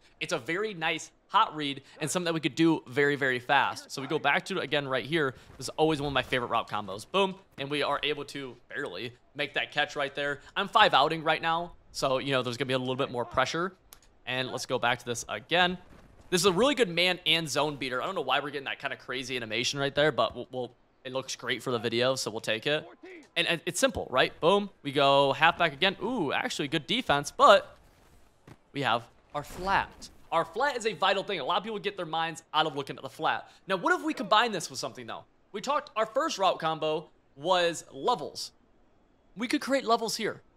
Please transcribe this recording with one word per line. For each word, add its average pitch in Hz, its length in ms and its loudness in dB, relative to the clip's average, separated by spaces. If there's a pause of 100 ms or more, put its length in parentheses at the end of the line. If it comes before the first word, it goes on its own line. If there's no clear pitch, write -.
(200)
It's 160 140 -4
a 170 40 -2
very 180 360 -6
nice 160 380 -4 (180)
hot 202 260 2
read 143 260 -4 (200)
and 151 100 -4
something 180 140 -2
that 165 80 0
we 160 80 -2
could 139 140 -2
do 160 300 4
very, 143 300 2
very 131 240 0
fast. 120 520 2
So 139 100 -10
we 135 80 -8
go 156 100 0
back 170 260 2
to 190 120 -6
it 143 60 -2
again 143 220 -2
right 131 200 -4
here. 139 300 0 (220)
This - 100 -10
is - 100 -6
always 156 240 2
one 147 60 -4
of 139 60 -4
my 131 80 2
favorite 123 280 -2
route 113 180 -2
combos. 104 420 -8
Boom, 190 260 0 (220)
and 139 120 -8
we 147 120 -2
are 139 220 0
able 143 220 -2
to 135 320 -12 (100)
barely 113 460 -8 (220)
make 143 180 -4
that 120 180 -4
catch 147 240 -2
right 139 180 -4
there. 143 280 -4 (160)
I'm 196 100 -2
five 202 260 6
outing 156 300 4
right 160 180 2
now, 165 300 -2 (220)
so, 135 240 0
you 139 160 -2
know, 127 100 4
there's 120 140 -4
gonna 135 100 -2
be 127 60 0
a 131 60 2
little 127 180 -4
bit 131 120 -2
more 120 140 -2
pressure. 160 480 0 (560)
And 127 240 -2
let's 127 160 -6
go 127 100 -2
back 120 220 2
to - 60 -16
this 120 220 -6
again. 170 520 0 (500)
This 180 120 2
is 175 40 4
a 202 60 6
really 247 240 4
good 226 140 2
man 175 360 0
and 160 240 2
zone 147 280 0
beater. 127 240 -4
I 117 40 -4
don't 180 80 -4
know 180 80 -4
why 131 180 0
we're 143 120 -6
getting 139 140 -8
that 107 120 -6
kinda 131 200 -8
crazy 127 380 -8
animation 120 440 -2
right 139 160 -2
there, 147 160 4
but - 240 0
we'll, 120 160 -10
we'll, 127 200 -6 (320)
it 131 80 -12
looks 131 240 -6
great 120 280 -4
for 135 80 -2
the 120 80 0
video, 117 360 2
so 127 140 -4
we'll 110 100 -6
take 113 280 -2
it. 151 200 0 (480)
And, 170 120 0
and 165 180 -2
it's - 140 -6
simple, 165 320 0
right? 139 280 2
Boom. 202 300 2 (140)
We 143 80 -6
go 139 420 6
halfback 165 400 4
again. 185 300 0
Ooh, 202 280 -2
actually 143 360 -2
good 151 180 -4
defense, 151 460 0
but - 440 6 (960)
we 139 100 -4
have 117 200 2 (300)
our 147 100 -6
flat. 180 640 -2 (220)
Our 165 140 2
flat 262 320 0
is 214 80 -6
a 220 80 0
vital 190 300 2
thing. 196 160 -6
A 135 40 -6
lot 170 140 0
of 196 60 -2
people 214 160 -6
get 196 180 -6
their 180 80 -6
minds 165 380 -4 (100)
out 156 140 4
of 147 80 -6
looking 139 220 -8
at - 60 -16
the 131 60 -10
flat. 139 400 -2 (180)
Now, 190 100 0
what 277 160 2
if 294 120 -2
we 311 80 -2
combine 220 380 2
this 175 180 -6
with 131 100 -12
something, 123 280 -10
though? 101 160 -10 (280)
We - 100 -10
talked, 277 340 -2
our 220 100 2
first 285 320 -2
route 185 220 2
combo 160 500 -2 (260)
was 170 560 0
levels. 151 600 -4 (840)
We 233 120 -6
could 277 140 0
create 254 240 0
levels 202 300 2
here. 190 260 -4 (160)